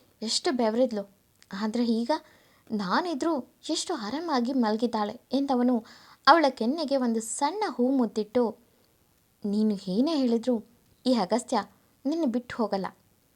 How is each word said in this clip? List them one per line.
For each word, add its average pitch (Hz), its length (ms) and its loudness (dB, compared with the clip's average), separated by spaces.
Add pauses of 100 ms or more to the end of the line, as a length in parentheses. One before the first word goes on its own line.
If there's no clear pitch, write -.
(220)
ಎಷ್ಟು 226 300 -2
ಬೆವರಿದ್ಲು, 233 520 0 (480)
ಆದ್ರೆ 220 400 -2
ಈಗ 233 200 0 (580)
ನಾನಿದ್ರೂ 254 640 -2 (380)
ಎಷ್ಟು 330 260 -4
ಆರಾಮಾಗಿ 254 580 -2
ಮಲಗಿದ್ದಾಳೆ 220 600 0 (180)
ಎಂದವನು 254 440 2 (520)
ಅವಳ 311 220 8
ಕೆನ್ನೆಗೆ 269 480 -2
ಒಂದು 233 300 0
ಸಣ್ಣ 339 420 -2
ಹೂ 247 220 -2
ಮುತ್ತಿಟ್ಟು, 240 520 0 (1000)
"ನೀನು 214 320 0 (120)
ಏನೇ 247 280 0
ಹೇಳಿದ್ರು 240 400 0 (500)
ಈ 254 100 4
ಅಗಸ್ತ್ಯ 226 420 0 (480)
ನಿನ್ನ 320 200 -2
ಬಿಟ್ಟು 247 300 -4
ಹೋಗಲ್ಲ, 196 320 -2 (480)